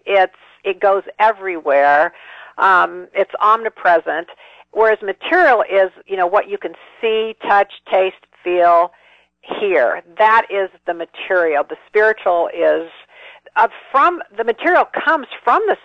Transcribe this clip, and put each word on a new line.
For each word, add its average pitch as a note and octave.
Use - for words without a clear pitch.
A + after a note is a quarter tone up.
it's, F#3+
it F#3+
goes G3
everywhere, E3
um, F3+
it's F#3+
omnipresent, F#3+
whereas A3
material B3
is, F#3+
you F#3+
know, F3+
what F3+
you G3+
can E3
see, A3
touch, G3+
taste, F#3
feel, F3
hear. F#3+
That A3
is F#3+
the F3+
material. E3
The D#3
spiritual G#3
is, D#3+
uh, A3
from, E4
the A3+
material C4
comes D4+
from D4+
the G#3+